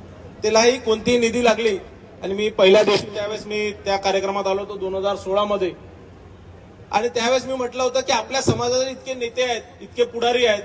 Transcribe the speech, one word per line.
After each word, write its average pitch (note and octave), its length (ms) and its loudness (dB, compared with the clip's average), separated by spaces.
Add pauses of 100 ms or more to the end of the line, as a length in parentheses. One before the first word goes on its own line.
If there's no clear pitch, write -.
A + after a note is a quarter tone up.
(420)
त्यालाही A3+ 380 4
कोणतीही A3+ 380 0
निधी A#3 260 0
लागली, A3 320 2 (460)
आणि F#3 120 -4
मी G#3+ 160 -2
पहिल्या G#3 320 8
दिवशी G3+ 240 2
त्यावेळेस G#3 400 -8
मी G#3 240 -2 (140)
त्या G3 140 0
कार्यक्रमात G3 480 0
आलो F#3+ 140 0
होतो G3+ 180 -10
दोन F#3+ 160 -6
हजार G3 220 -2
सोळा G3 280 0
मध्ये, G3 260 -2 (1200)
आणि A3 160 2
त्यावेळेस A#3+ 380 0
मी C4 80 -4
म्हटलं B3 280 -4
होतं B3+ 180 0
की B3+ 120 -2
आपल्या A#3+ 300 -2
समाजात B3 480 0
इतके C4 240 -10
नेते A#3+ 280 -4
आहेत, A#3+ 200 -2 (180)
इतके A#3+ 260 -2
पुढारी A#3+ 400 0
आहेत, G#3 180 2